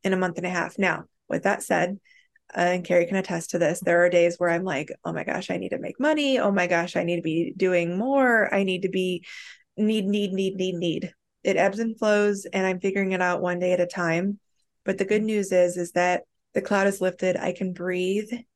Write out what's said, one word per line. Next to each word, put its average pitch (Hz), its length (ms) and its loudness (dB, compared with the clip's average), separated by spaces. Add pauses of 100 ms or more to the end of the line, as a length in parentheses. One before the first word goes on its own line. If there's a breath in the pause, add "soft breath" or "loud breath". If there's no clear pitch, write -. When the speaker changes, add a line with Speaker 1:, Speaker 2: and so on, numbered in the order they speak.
Speaker 1:
in 196 100 2
a 190 40 2
month 185 220 -2
and 175 80 -6
a 175 40 -2
half. 170 280 -4
Now, 180 260 0 (240)
with 165 160 -4
that 196 180 0
said, 180 360 0 (580 soft breath)
uh, - 40 -2
and 180 240 2
Carrie 175 220 4
can 185 100 -2
attest 185 340 -4
to 175 80 -2
this, 165 220 0
there 175 240 4
are 180 60 6
days 175 280 4
where 175 120 0
I'm 170 140 0
like, 151 260 -4 (140)
"Oh 165 80 -4
my 160 120 -4
gosh, - 260 -6
I 185 80 -2
need 185 100 -6
to - 100 -4
make - 220 -10
money. 285 380 2
Oh 208 120 2
my 190 160 2
gosh, 175 300 0
I 185 80 0
need 170 120 0
to 170 60 -6
be 165 340 -2
doing 180 400 2
more. 247 560 2
I 196 120 2
need 185 180 -2
to 185 60 -2
be, 185 360 -4 (520 loud breath)
need, 214 300 0
need, 202 260 0
need, 190 240 -2
need, 185 180 -2
need." 170 380 -4 (320)
It 196 120 2
ebbs 196 220 2
and 226 200 -4
flows, 208 480 2
and 190 200 -2
I'm 185 140 -2
figuring 196 320 0
it 185 100 0
out 180 180 2
one 180 200 -2
day 180 120 2
at 180 80 2
a 175 60 2
time. 175 540 -2 (440)
But 190 140 -2
the 196 60 0
good 208 160 2
Speaker 2:
Mm-hmm. 214 60 -2
Speaker 1:
news 208 260 0
is, 180 240 4
is 175 160 -6
that 180 320 2 (300)
the - 80 2
cloud 196 260 2
is 196 120 -2
lifted. 185 360 0
I 180 160 -2
can 185 200 -4
breathe. 185 580 -2 (260)